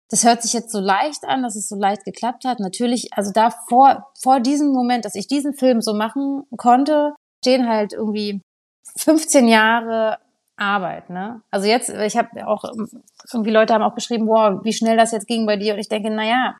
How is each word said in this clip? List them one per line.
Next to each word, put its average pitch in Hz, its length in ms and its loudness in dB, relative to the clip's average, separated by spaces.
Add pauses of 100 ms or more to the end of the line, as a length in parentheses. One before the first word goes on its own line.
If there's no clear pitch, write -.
(100)
das 220 140 0
hört 233 180 4
sich 226 100 -4
jetzt 226 200 -6
so 208 80 -2
leicht 202 440 -2
an, 262 180 -2
dass 214 140 -6
es 208 120 -8
so 208 80 -10
leicht 202 280 -2
geklappt 226 400 -8
hat. 247 160 -4
Natürlich, 240 540 -4
also 202 180 -2
da 220 180 4 (180)
vor, 262 380 6 (140)
vor 262 200 4
diesem 285 320 2
Moment, 247 320 0
dass 202 100 -10
ich 208 140 -8
diesen 285 260 -2
Film 254 260 2
so 214 140 -2
machen 277 500 -4 (120)
konnte, 294 580 2 (300)
stehen 254 240 2
halt 214 240 -2
irgendwie 208 480 -6 (560)
fünfzehn 294 520 4
Jahre 226 680 2 (380)
Arbeit, 185 520 -4
ne? 196 320 -10 (120)
Also 202 160 0
jetzt, 240 200 2
ich 208 280 -4
hab 233 280 -2
auch, 208 200 -4 (680)
irgendwie 226 200 -2
Leute 220 220 4
haben 214 80 2
auch 208 120 -2
geschrieben, 226 320 -4
„Wow, 214 380 2
wie 220 80 -2
schnell 226 240 0
das 226 160 2
jetzt 214 160 -6
ging 226 180 -2
bei 208 100 0
dir.“ 208 180 -2
Und 196 40 -6
ich 214 100 -10
denke, 214 220 -4
„Na 214 140 -4
ja, 226 360 0